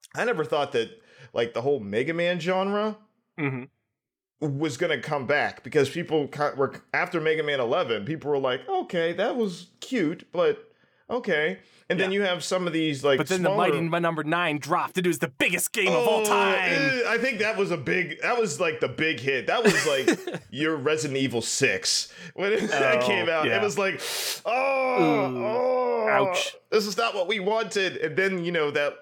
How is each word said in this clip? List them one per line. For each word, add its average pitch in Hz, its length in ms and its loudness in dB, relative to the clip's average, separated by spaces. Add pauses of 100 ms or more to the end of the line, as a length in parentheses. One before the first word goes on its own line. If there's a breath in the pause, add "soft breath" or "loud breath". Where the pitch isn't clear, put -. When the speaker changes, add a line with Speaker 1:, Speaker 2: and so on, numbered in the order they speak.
(160)
Speaker 1:
I 170 80 0
never 196 200 0
thought 131 280 0
that, 113 180 0 (420 loud breath)
like, 117 220 -2
the 117 80 -2
whole 139 180 2
Mega 113 340 -2
Man 175 260 0
genre 196 560 0 (420)
Speaker 2:
Mm-hmm. - 1200 -8
Speaker 1:
was 147 160 -2
gonna 160 240 0
come 139 260 -4
back 123 360 0
because 139 260 4
people 151 400 0
ki-, 147 280 -2
were, 135 260 -2 (100)
after 165 280 0
Mega 156 220 2
Man 147 180 0
eleven, 117 440 0
people 147 260 -4
were 143 80 4
like, 127 300 0
"Okay, 180 460 0
that 226 220 0
was 196 320 -4 (120)
cute, 175 520 -2
but - 380 0 (380 soft breath)
okay." 185 500 0 (300 soft breath)
And 185 100 0
then 190 140 0
Speaker 2:
Yeah. 196 80 0
Speaker 1:
you - 60 2
have 180 180 -2
some 185 220 0
of 165 80 -2
these, 156 300 0
like, 139 140 6
Speaker 2:
But - 100 -2
then 185 140 0
the 170 60 2
Speaker 1:
smaller 180 240 2 (100)
Speaker 2:
Mighty 165 180 0
Number 165 240 0
Nine 160 340 0
dropped. 156 400 -2
It 180 80 0
was 160 140 0
the 156 80 0
biggest 180 440 -2
game 196 160 2
of 240 180 4
all 220 140 4
Speaker 1:
Oh, 214 40 0
Speaker 2:
time. 196 340 2
Speaker 1:
eh, 254 500 0
I 220 100 2
think 233 220 -2
that 214 160 0
was 190 140 0
a 170 80 0
big, 160 440 -2
that 220 160 0
was, 165 220 -2
like, 160 200 0
the 135 80 2
big 156 320 -2
hit. 131 260 0
That 220 180 2
was, 165 220 4
like, 156 600 0
Speaker 2:
<laughs> - 40 -20
Speaker 1:
your 156 260 0
Resident 147 420 -2
Evil 123 240 0
six. - 680 0 (220 loud breath)
When 208 320 0
<laughs> - 20 -
that 139 340 2
Speaker 2:
Oh, 123 40 2
Speaker 1:
came 170 240 0
out, 156 160 0
Speaker 2:
yeah. 120 120 2
Speaker 1:
it 226 40 2
was 208 160 0
like, 190 220 0 (440 loud breath)
"Oh, 254 840 2
Speaker 2:
Ooh. 127 160 -4
Speaker 1:
oh, 240 640 0
Speaker 2:
Ouch. 190 440 0 (160)
Speaker 1:
this 208 160 2
is 190 120 -6
not 226 160 -2
what 180 140 -2
we 214 120 -2
wanted." 190 560 -2
And 156 200 -4
then, 185 280 0
you 175 80 -2
know, 151 200 0
that 147 300 0